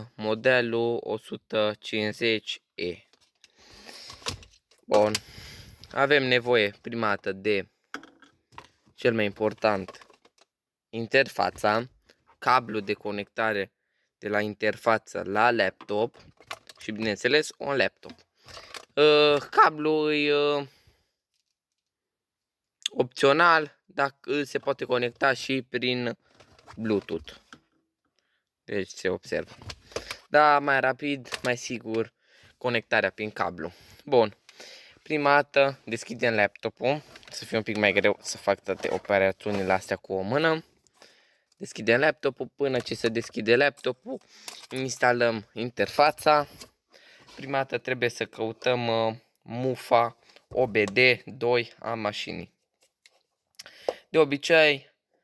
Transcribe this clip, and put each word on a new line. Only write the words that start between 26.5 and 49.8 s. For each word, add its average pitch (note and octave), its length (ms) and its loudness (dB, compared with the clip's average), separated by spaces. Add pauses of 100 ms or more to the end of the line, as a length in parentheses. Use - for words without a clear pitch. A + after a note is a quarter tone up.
Bluetooth. G2 560 -4 (1300)
Deci G2 240 -6
se - 200 -6
observă. E2+ 480 -6 (720)
Da, D3 300 4
mai C#3+ 220 0
rapid, C3 600 -4
mai B2 140 -2
sigur, A2+ 560 -6 (460)
conectarea A2+ 520 -2
prin G#2+ 200 -10
cablu. F2 420 -6 (320)
Bun. A#2 320 2 (640)
Prima C#3+ 320 2
dată C#3 500 4
deschidem A2+ 500 -4
laptopul, A2+ 680 0 (280)
să - 140 -14
fie A2+ 120 -6
un G#2+ 60 -2
pic G#2 140 -6
mai G#2 160 4
greu G2+ 300 2
să - 140 -10
fac - 260 -2
toate - 280 -6
operațiunile F#2+ 840 0
astea F#2+ 240 -2
cu - 160 -10
o F#2+ 80 -4
mână. D#3 440 -2 (920)
Deschidem A2+ 440 0
laptopul, C#3+ 460 -2 (100)
până C3 240 0
ce - 140 -8
se A2+ 140 -2
deschide A2+ 480 0
laptopul, C#3 640 -2 (500)
instalăm A#2+ 840 0
interfața. D3 960 0 (840)
Prima C3+ 220 -8
dată B2+ 220 -4
trebuie B2 300 -2
să A2+ 180 -6
căutăm, A#2 600 -2
uh, A2+ 260 0 (280)
mufa A#2+ 760 0 (300)